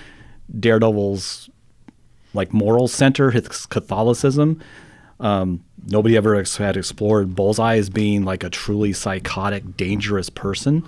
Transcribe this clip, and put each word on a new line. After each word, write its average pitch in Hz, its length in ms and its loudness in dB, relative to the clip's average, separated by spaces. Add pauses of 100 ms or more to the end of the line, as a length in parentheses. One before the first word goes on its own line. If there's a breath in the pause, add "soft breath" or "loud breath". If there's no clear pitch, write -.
(580 loud breath)
Daredevil's, 104 920 0 (840)
like, 98 180 -2
moral 113 360 4
center, 135 420 4
his - 360 -2
Catholicism. 135 920 0 (600 loud breath)
Um, 95 400 0 (280)
nobody 107 280 4
ever 107 180 4
ex-, 95 220 -2
had 98 200 -2
explored 101 580 0
Bullseye 107 420 2
as 101 140 0
being, 104 340 0
like, 95 200 -4
a 87 60 -8
truly 104 420 -2
psychotic, 95 840 -6
dangerous 101 540 -2
person. 143 580 -4